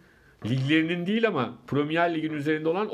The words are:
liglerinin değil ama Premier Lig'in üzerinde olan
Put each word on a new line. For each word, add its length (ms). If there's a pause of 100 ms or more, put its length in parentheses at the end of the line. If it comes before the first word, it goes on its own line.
(460)
liglerinin 600
değil 220
ama 260 (140)
Premier 480
Lig'in 180
üzerinde 360
olan 240